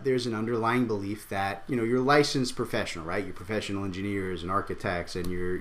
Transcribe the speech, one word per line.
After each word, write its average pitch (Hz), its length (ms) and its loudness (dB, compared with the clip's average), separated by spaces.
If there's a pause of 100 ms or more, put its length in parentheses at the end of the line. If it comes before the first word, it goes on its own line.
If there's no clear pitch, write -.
there's 127 220 2
an 117 80 -2
underlying 113 540 2
belief 104 420 -2
that, 98 380 -2
you 135 80 -2
know, 117 80 2
your 120 160 4
licensed 143 560 4
professional, 101 500 -2
right? 92 180 -2
Your - 100 -6
professional 98 520 -2
engineers 95 560 -2
and 87 100 -2
architects 92 640 -2
and 90 120 -2
your, 90 340 0